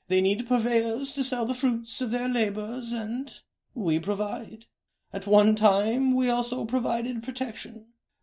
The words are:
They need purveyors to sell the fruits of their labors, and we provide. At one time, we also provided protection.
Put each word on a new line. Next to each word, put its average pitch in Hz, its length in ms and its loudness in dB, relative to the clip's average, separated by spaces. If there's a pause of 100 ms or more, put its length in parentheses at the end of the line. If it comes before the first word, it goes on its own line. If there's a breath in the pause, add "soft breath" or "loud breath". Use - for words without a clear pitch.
They 185 140 2
need 202 280 0
purveyors 233 640 0
to 269 120 -2
sell 247 200 -2
the 247 100 -2
fruits 233 460 -2
of 226 120 -2
their 247 160 -2
labors, 233 640 -2
and 233 440 -4 (380)
we 170 240 2
provide. 208 680 -4 (460)
At 196 140 -6
one 208 300 6
time, 220 580 4
we 254 160 2
also 240 340 -2
provided 240 600 -2
protection. 226 640 -8 (360)